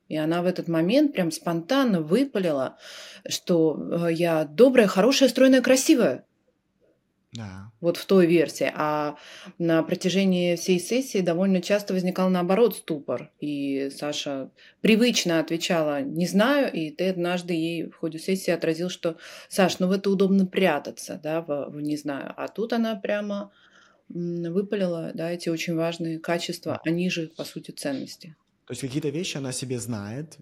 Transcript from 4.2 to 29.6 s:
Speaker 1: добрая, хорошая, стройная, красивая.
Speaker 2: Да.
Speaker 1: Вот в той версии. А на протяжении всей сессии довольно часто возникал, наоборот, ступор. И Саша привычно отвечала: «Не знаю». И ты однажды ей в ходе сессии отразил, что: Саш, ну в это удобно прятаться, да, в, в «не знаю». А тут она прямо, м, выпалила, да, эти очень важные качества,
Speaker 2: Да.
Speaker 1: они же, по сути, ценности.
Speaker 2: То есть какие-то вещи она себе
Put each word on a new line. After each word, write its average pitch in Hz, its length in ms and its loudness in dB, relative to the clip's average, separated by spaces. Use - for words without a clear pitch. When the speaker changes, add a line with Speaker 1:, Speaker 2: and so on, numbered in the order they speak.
Speaker 1:
добрая, 220 420 6
хорошая, 240 420 4
стройная, 262 340 6
красивая. 247 600 4
Speaker 2:
Да. 104 400 -14
Speaker 1:
Вот 165 140 0
в - 100 -12
той 190 220 6
версии. 156 480 2
А 151 400 -2
на 165 240 2
протяжении 180 720 2
всей 180 240 2
сессии 233 420 -2
довольно 180 400 2
часто 202 340 -2
возникал, 185 360 0
наоборот, 190 460 2
ступор. 143 640 -6
И 139 500 -4
Саша 143 640 -8
привычно 208 600 4
отвечала: 160 600 0
«Не 156 280 -2
знаю». 240 440 2
И 156 180 -4
ты 180 180 -2
однажды 175 460 -2
ей 165 360 -4
в - 60 -20
ходе 160 240 -8
сессии 190 320 -2
отразил, 165 360 -2
что: 170 280 -6
Саш, 175 320 2
ну 180 80 2
в - 20 0
это 196 200 0
удобно 190 360 4
прятаться, 165 720 -2
да, 156 220 -4
в, 147 280 -6
в 147 100 -12
«не 147 160 -4
знаю». 143 400 -8
А 135 100 -8
тут 226 260 -6
она 226 220 0
прямо, 202 560 -6
м, 170 380 -6
выпалила, 185 640 -2
да, 165 160 -6
эти 175 200 -6
очень 165 260 -2
важные 165 440 -4
качества, 170 540 -6
Speaker 2:
Да. - 100 -10
Speaker 1:
они 175 260 0
же, 165 260 -4
по 147 80 -10
сути, 156 280 -14
ценности. - 640 -10
Speaker 2:
То - 40 -14
есть 120 80 -10
какие-то 143 280 -4
вещи 156 300 -6
она 127 140 -6
себе 127 280 -6